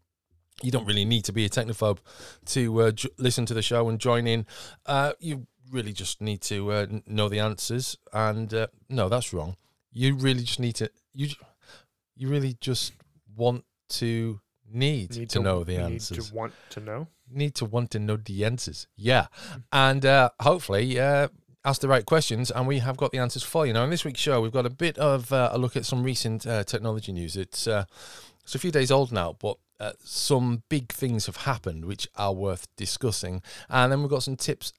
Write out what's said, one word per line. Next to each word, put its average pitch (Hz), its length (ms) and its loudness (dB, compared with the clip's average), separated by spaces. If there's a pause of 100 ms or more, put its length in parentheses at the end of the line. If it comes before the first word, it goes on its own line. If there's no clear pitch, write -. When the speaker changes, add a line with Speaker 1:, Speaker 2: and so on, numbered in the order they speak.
(640)
Speaker 1:
you 127 80 0
don't 120 140 0
really 104 220 2
need 113 180 2
to 107 80 -4
be 107 140 2
a - 20 2
technophobe 107 520 0 (440)
to, 113 380 2
uh, 110 80 6
j-, 110 260 -4
listen 123 300 0
to 117 80 -2
the 110 80 -2
show 117 260 2
and 113 100 -2
join 120 280 2
in. 113 180 2 (400)
Uh, 139 340 0
you 143 280 -8 (240)
really 107 240 -4
just - 260 -8
need 107 220 -4
to, 101 280 -2
uh, 104 200 0
n-, 107 160 -6
know 104 240 0
the 104 80 -2
answers. 110 580 -2 (160)
And, 107 400 0
uh, 110 140 0 (200)
no, 117 220 0
that's 117 240 0
wrong. 87 240 -6 (340)
You 131 260 2
really 127 260 2
just 120 180 -4
need 120 140 0
to, 110 160 -4 (240)
you 139 140 -4
j-, 143 80 -10 (800)
you 131 140 -6
really 135 320 0
just - 320 -2 (420)
want 120 300 2 (240)
to 113 520 -2 (300)
need 120 460 0
Speaker 2:
Need 117 140 -8
Speaker 1:
to 104 80 2
Speaker 2:
to, 98 40 2
Speaker 1:
know 92 220 2
the 90 140 -2
Speaker 2:
need 85 160 -2
Speaker 1:
answers. 110 340 -6
Speaker 2:
to 107 60 -14
want 113 180 -4 (180)
to 107 100 -12
know? 110 280 -8 (240)
Speaker 1:
Need 143 220 -2
to - 100 -4
want 117 280 -2
to 110 60 -2
know 107 180 0
the 104 280 -4
answers. 113 420 -4 (100)
Yeah. 107 320 4 (260)
Speaker 2:
Mm. - 80 -14 (100)
Speaker 1:
And, 135 320 4
uh, 135 260 8 (100)
hopefully, 127 600 2
uh, 143 280 4 (360)
ask 139 160 0
the 139 80 0
right 127 160 6
questions, 127 460 2
and 127 160 0
we 139 140 0
have 131 180 -2
got 139 140 0
the 131 60 -2
answers 123 260 -2
for 156 220 2
you. 117 60 2
Now, 113 120 4
in 139 40 2
this 165 160 0
week's 139 160 -4
show, 131 220 4
we've 113 100 0
got 123 140 2
a 123 40 -2
bit 160 280 -2
of, 139 340 2
uh, 127 200 4
a 120 60 0
look 123 160 0
at 135 120 -2
some 123 160 0
recent, 117 440 -2
uh, 110 180 0
technology 110 480 -4
news. 85 220 -4
It's, - 320 -6
uh, 104 200 2 (560)
it's - 120 -12
a 139 40 -2
few 175 120 -2
days 131 200 4
old 135 200 4
now, 87 280 -2
but 104 180 -2 (240)
uh, 107 120 -6 (120)
some 123 640 0
big 135 240 -2
things 120 340 -2
have 90 120 -10
happened 87 480 -4
which 95 200 -6 (100)
are 101 180 0
worth 95 420 -4
discussing. 92 680 -4 (260)
And 127 220 4
then 135 100 0
we've 143 100 -2
got 131 120 0
some 131 140 -4
tips - 420 -4